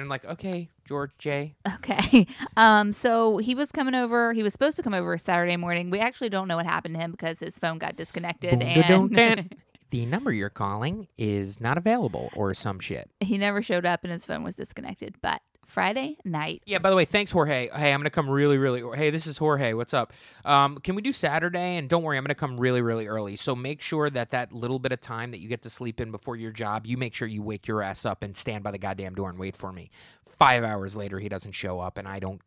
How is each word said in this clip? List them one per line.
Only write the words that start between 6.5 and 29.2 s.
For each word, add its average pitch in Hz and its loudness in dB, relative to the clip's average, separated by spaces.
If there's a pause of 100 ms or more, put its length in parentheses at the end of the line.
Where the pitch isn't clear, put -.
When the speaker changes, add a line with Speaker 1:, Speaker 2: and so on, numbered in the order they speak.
Speaker 2:
what 170 -2
happened 165 -2
to 165 -4
him 165 -4
because 165 -6
his - -10
phone 165 -2
got 151 -6
disconnected 175 -6 (100)
Speaker 1:
Boom, - -
da, 156 4
dum, 190 8
Speaker 2:
and 202 0
<laughs> - -
Speaker 1:
dan. 226 6 (400)
The 120 -2
number 208 -2
you're 101 -2
calling 123 -4 (100)
is 101 -2
not 120 0
available 175 0
or 98 -2
some 98 -6
shit. - -8
Speaker 2:
He 196 0
never 202 0
showed 180 0
up 175 0
and 175 -6
his 170 -8
phone - -6
was - -8
disconnected. - -12
But 80 -2 (240)
Friday 247 -2
night. 160 -4
Speaker 1:
Yeah, 196 0
by 190 4
the 190 6
way, 180 6
thanks, 208 0
Jorge. 147 2
Hey, 147 2
I'm 139 2
gonna 147 -2
come 139 0
really, 143 6
really, 127 0 (140)
hey, 151 2
this 160 -2
is 147 -8
Jorge. 139 2
What's 117 -4
up? 123 0 (320)
Um, 139 4
can 185 -4
we 208 -4
do 262 -2
Saturday? 175 -2
And 147 -4
don't 170 4
worry, 147 0
I'm 131 -2
gonna 143 -2
come 127 -4
really, 123 4
really 113 0
early. 107 -4
So 127 -4
make 135 -8
sure 151 0
that 123 -4
that 123 -4
little 120 -4
bit 127 -4
of 123 -4
time 120 -8
that 107 -12
you 90 -12
get 117 -6
to 113 -12
sleep 120 -8
in 113 -8
before 117 -10
your 113 -8
job, 110 -6
you 123 -4
make 123 -6
sure 120 -6
you 107 -6
wake 104 -8
your 107 -2
ass 98 -6
up 101 -4
and 101 -10
stand 107 -6
by 104 -6
the 101 -8
goddamn 95 -6
door 98 -4